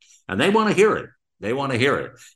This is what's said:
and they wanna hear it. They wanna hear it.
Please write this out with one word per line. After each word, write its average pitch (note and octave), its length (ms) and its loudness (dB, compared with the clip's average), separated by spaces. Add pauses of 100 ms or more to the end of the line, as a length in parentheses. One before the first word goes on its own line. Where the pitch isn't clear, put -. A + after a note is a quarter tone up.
(280)
and F#2+ 140 -4
they F3+ 80 2
wanna G#3+ 240 2
hear F3+ 220 4
it. C2 140 -8 (300)
They G#2+ 140 -4
wanna C3 240 -4
hear B2 200 2
it. C2 140 -8 (240)